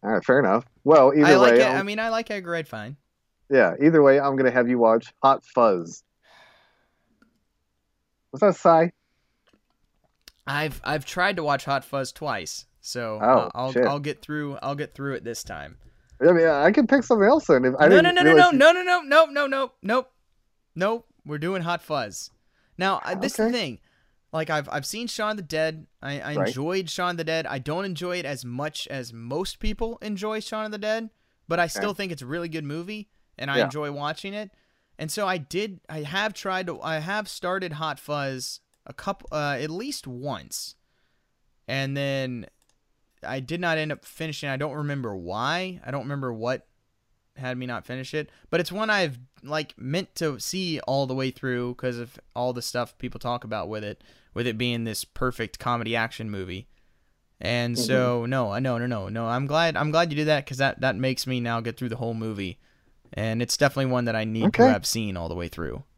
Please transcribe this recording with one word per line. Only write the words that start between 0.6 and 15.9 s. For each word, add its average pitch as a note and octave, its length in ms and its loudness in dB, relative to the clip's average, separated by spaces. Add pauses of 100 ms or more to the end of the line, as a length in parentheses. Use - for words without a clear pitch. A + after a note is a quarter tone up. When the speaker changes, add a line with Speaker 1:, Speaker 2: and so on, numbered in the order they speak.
Speaker 1:
Well, C#3 300 8
either D3+ 120 6
Speaker 2:
I D#3 120 10
like B2 160 8
Speaker 1:
way, B2 80 10
Speaker 2:
it. - 80 6
Speaker 1:
I'm C3 80 0
Speaker 2:
I G3 60 -2
mean, G#3 160 -6
I A3+ 100 -2
like A3+ 200 -2
Edgar F#3+ 220 -6
Wright E3 160 -4
fine. A2+ 300 -12 (520)
Speaker 1:
Yeah, A#2 320 6
either D#3 220 8
way, C#3 160 8
I'm C#3 160 0
gonna B2+ 160 4
have B2 160 4
you B2 100 2
watch A#2 360 4 (100)
Hot C3+ 220 4
Fuzz. G2 580 2 (2250)
Was C#3+ 80 -2
that G#3 80 8
a F3+ 40 2
sigh? E3 380 6 (1500)
Speaker 2:
I've, C#3+ 380 -4
I've D3 220 -4
tried F#3 320 0
to E3 60 -6
watch C#3+ 200 0
Hot C#3 220 -2
Fuzz C3+ 260 -6
twice, A2 540 -8 (160)
so, A2+ 400 -6
Speaker 1:
Oh, G#2+ 40 0
Speaker 2:
uh, B2 300 4
I'll, C3 160 -4
Speaker 1:
shit. B2 140 2
Speaker 2:
I'll C#3+ 160 0
get C#3+ 200 -8
through, D3 400 -8
I'll C#3 140 -6
get D3 180 -10
through C#3 220 -8
it - 80 -10
this A2+ 180 -10
time. D2 360 -14 (440)